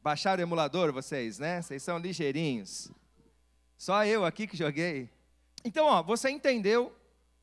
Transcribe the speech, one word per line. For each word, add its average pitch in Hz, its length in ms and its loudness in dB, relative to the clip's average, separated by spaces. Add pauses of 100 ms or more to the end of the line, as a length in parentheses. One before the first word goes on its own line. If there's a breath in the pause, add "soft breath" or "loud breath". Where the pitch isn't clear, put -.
Baixaram 175 380 0
o 170 60 0
emulador, 165 440 2
vocês, 127 480 -6
né? 170 240 -4
Vocês 139 200 -10
são 175 160 -2
ligeirinhos. 151 920 -2 (840)
Só 202 280 2
eu 214 200 2
aqui 185 220 -2
que 185 100 -12
joguei. 147 520 -2 (540)
Então, 311 240 2
ó, 208 160 6
você 220 280 0
entendeu 247 640 2 (460)